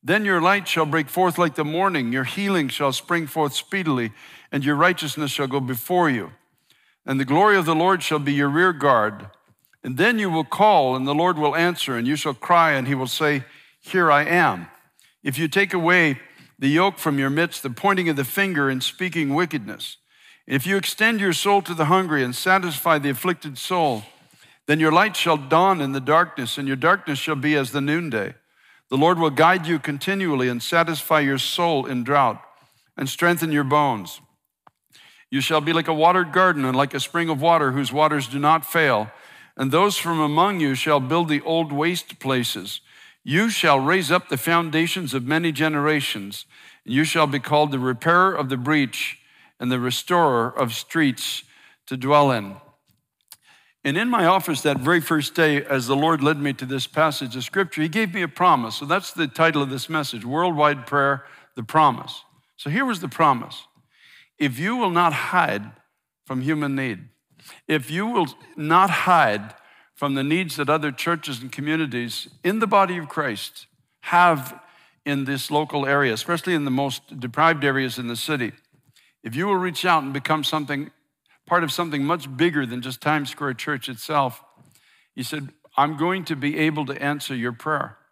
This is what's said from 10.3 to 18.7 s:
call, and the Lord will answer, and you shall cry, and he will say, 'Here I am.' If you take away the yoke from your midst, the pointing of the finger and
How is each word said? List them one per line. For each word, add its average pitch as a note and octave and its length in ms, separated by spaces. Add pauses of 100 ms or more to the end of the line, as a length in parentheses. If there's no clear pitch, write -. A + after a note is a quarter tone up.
call, D#3+ 500
and C3 140
the C#3+ 60
Lord E3+ 240
will D3 180
answer, E3 400
and A#2 100
you C#3+ 80
shall D3 200
cry, E3 380
and C3+ 140
he C#3 80
will C3 120
say, D3 380 (360)
'Here E3+ 320
I D3 120
am.' D3+ 440 (540)
If D3 160
you D#3+ 100
take G3 240
away E3+ 480 (400)
the C3+ 80
yoke F3+ 300
from C#3+ 200
your C3+ 120
midst, E3 340
the C3+ 60
pointing F#3 380
of D#3+ 60
the C#3 80
finger D#3 460
and C3 140